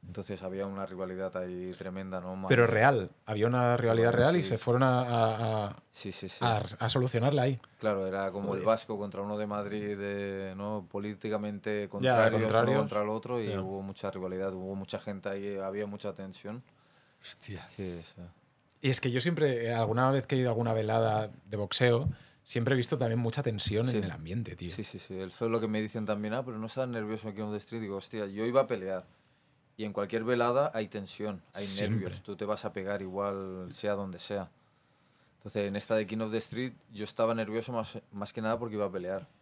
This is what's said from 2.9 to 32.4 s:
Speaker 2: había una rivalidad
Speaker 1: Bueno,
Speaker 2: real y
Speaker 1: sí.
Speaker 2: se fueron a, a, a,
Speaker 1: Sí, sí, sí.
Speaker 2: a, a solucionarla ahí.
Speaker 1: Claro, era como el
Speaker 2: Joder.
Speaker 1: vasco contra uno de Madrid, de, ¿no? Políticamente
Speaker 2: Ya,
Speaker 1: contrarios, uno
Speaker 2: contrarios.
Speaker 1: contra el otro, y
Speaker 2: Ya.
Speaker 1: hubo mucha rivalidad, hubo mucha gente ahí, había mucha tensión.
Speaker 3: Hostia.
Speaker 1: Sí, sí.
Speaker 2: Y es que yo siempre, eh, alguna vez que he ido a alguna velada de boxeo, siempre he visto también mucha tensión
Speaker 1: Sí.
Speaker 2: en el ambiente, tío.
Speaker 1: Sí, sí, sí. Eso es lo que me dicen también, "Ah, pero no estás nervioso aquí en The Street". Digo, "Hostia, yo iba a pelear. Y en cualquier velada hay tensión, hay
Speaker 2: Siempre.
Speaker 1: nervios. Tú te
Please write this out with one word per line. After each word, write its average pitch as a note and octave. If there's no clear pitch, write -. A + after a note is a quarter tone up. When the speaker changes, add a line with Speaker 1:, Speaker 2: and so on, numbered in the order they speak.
Speaker 2:
había G#2+
una B2
rivalidad A2+
Speaker 1:
Bueno, A#2+
Speaker 2:
real D3+
y E3
Speaker 1:
sí. F#2+
Speaker 2:
se A2+
fueron B2
a, B2+
a, A2
a, G#2
Speaker 1:
Sí, G2
sí, -
sí. -
Speaker 2:
a, A2
a A2+
solucionarla B2+
ahí. B2+
Speaker 1:
Claro, G2+
era G2
como G2
el G2
Speaker 2:
Joder. F#2
Speaker 1:
vasco A2
contra G2
uno G#2
de G#2+
Madrid, G#2
de, G2
¿no? G2+
Políticamente G#2
Speaker 2:
Ya, F#2+
Speaker 1:
contrarios, A2+
uno A2
Speaker 2:
contrarios. A2
Speaker 1:
contra G#2
el G#2
otro, A2+
y G#2
Speaker 2:
Ya. G2
Speaker 1:
hubo G2
mucha G2
rivalidad, F#2
hubo F#2+
mucha G2
gente G2
ahí, G2
había G2
mucha G2+
tensión. G2+
Speaker 3:
Hostia. -
Speaker 1:
Sí, F2+
sí. F2
Speaker 2:
Y C3+
es B2+
que C3
yo A#2+
siempre, C#3
eh, A#2
alguna A#2
vez C3+
que -
he C3
ido B2
a -
alguna A2+
velada A2
de G2+
boxeo, A#2+
siempre A#2+
he -
visto A#2+
también A#2
mucha A#2
tensión A2
Speaker 1:
Sí. A#2+
Speaker 2:
en G2+
el E2+
ambiente, F2
tío. F2
Speaker 1:
Sí, E2+
sí, -
sí. F#2
Eso F#2+
es A2+
lo A2+
que A2+
me G#2+
dicen A2
también, G#2+
"Ah, B2+
pero A#2
no A2
estás C3
nervioso G#2+
aquí G2
en G#2+
The G#2+
Street". A2+
Digo, G2
"Hostia, G#2
yo G2+
iba B2
a C3
pelear. F#2+
Y G#2+
en G#2
cualquier G2+
velada A#2+
hay A2
tensión, G2+
hay G2+
Speaker 2:
Siempre. G2+
Speaker 1:
nervios. F2+
Tú G2+
te G#2